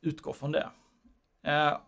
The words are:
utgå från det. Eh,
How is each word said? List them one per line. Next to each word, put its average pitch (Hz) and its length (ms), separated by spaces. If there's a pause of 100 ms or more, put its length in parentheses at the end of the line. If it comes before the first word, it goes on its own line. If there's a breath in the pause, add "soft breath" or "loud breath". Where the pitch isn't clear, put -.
utgå 156 320
från 143 200
det. - 160 (720 soft breath)
Eh, 147 460